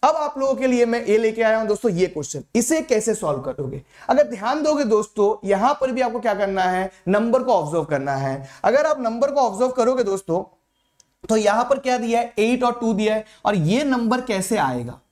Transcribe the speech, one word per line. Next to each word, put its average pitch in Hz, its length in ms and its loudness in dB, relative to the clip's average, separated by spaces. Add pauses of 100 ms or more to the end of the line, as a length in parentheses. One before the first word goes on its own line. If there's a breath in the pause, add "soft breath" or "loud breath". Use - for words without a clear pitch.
अब 311 140 4
आप 294 220 -4
लोगों 269 160 0
के 240 120 -2
लिए 247 200 4
मैं 233 200 -2
ये 208 120 4
लेके 226 240 0
आया 220 160 2
हूं 220 100 -2
दोस्तों, 208 220 0
ये 180 160 0
क्वेश्चन, 147 380 -8 (100)
इसे 311 280 2
कैसे 214 320 0
सॉल्व 151 280 -4
करोगे? 131 400 -8 (260 loud breath)
अगर 277 220 4
ध्यान 240 320 -4
दोगे 302 240 0
दोस्तों, 214 480 2 (140)
यहां 202 260 2
पर 262 180 -2
भी 247 80 -2
आपको 240 200 -2
क्या 214 140 0
करना 196 300 -2
है, 185 260 -2 (180 loud breath)
नंबर 226 340 2
को 247 120 0
ऑब्जर्व 160 300 0
करना 139 320 -2
है। 135 260 -4 (220 loud breath)
अगर 269 220 4
आप 302 160 0
नंबर 240 280 0
को 285 100 0
ऑब्जर्व 240 320 0
करोगे 254 320 0
दोस्तों, 190 380 -2 (840)
तो 220 120 2
यहां 214 280 2
पर 269 140 0
क्या 254 200 0
दिया 233 220 0
है, 233 200 -4
एट 247 240 2
और 240 160 0
टू 226 140 0
दिया 214 200 0
है 214 100 -4 (200 loud breath)
और 208 120 2
ये 190 280 2
नंबर 254 380 0
कैसे 214 360 -2
आएगा 127 420 -4 (120)